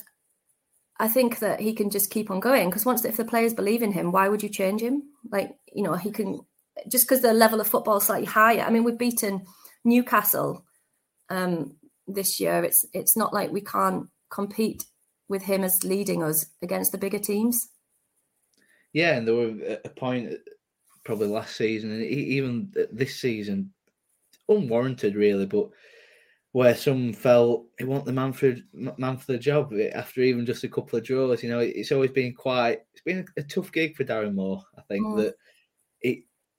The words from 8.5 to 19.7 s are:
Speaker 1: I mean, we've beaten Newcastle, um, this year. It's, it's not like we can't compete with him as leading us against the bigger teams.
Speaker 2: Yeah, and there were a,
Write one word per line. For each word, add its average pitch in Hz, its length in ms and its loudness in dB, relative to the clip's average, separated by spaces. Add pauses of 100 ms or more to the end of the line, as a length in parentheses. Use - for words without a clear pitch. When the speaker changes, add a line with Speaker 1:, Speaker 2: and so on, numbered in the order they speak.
Speaker 1:
I - 80 0
mean, 226 160 4
we've 233 120 0
beaten 226 480 -2 (380)
Newcastle, 226 800 2 (680)
um, 180 460 -4 (320)
this 190 320 -4
year. 170 240 0
It's, - 300 2
it's - 240 0
not 214 160 0
like 202 180 -2
we 196 80 -4
can't 190 480 -2 (220)
compete 202 560 -4 (420)
with 196 140 -4
him 190 220 0
as 185 200 0
leading 185 400 -2
us 156 220 -2 (160)
against 185 320 -4
the 190 40 -6
bigger 196 220 -4
teams. 214 480 -2 (1300)
Speaker 2:
Yeah, 156 240 2
and 113 100 -2
there 113 80 4
were 113 200 0 (120)
a, 107 180 -6